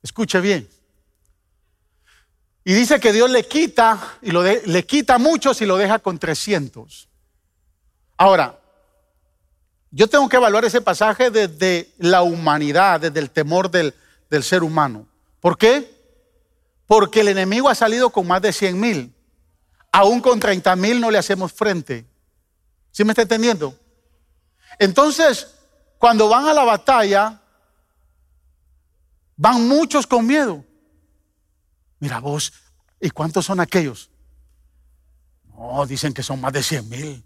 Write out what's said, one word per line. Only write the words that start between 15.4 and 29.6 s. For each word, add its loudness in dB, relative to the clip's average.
¿Por 0
qué? 2
Porque 4
el 2
enemigo 0
ha 2
salido 0
con -4
más 0
de 0
cien -4
mil. -4
Aún 4
con 2
treinta 0
mil -2
no -2
le 2
hacemos -6
frente. -6
¿Sí -4
me 0
está 0
entendiendo? -2
Entonces, 2
cuando 4
van 2
a 2
la 2
batalla, 0
van 2